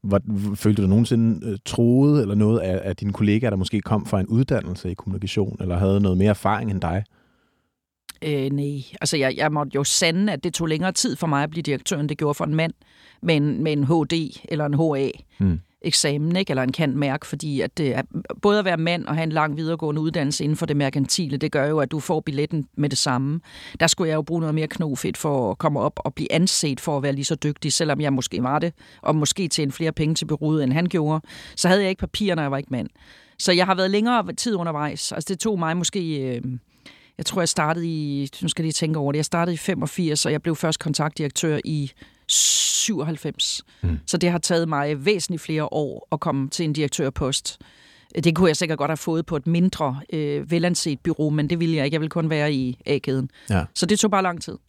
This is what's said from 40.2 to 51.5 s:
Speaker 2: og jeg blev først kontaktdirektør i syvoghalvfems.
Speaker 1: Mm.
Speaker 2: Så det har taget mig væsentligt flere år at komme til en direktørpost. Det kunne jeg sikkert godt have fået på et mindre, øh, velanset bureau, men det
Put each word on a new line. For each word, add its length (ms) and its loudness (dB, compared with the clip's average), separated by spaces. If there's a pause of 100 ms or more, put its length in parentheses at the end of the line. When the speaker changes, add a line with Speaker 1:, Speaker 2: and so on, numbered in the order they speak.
Speaker 2:
og 60 0
jeg 100 0
blev 140 -2
først 240 -2
kontaktdirektør 840 -2
i 260 -4 (360)
syvoghalvfems. 1300 0 (200)
Speaker 1:
Mm. 240 0
Speaker 2:
Så 120 0
det 140 4
har 60 0
taget 320 0
mig 360 -2
væsentligt 360 0
flere 320 -2
år 380 -4
at 80 -2
komme 300 -2
til 160 -4
en 80 0
direktørpost. 880 -2 (640)
Det 120 4
kunne 120 6
jeg 100 4
sikkert 200 0
godt 120 0
have 80 -2
fået 280 -2
på 100 -4
et 120 -2
mindre, 520 2 (140)
øh, 380 -2
velanset 480 0
bureau, 300 0
men 200 2
det 100 0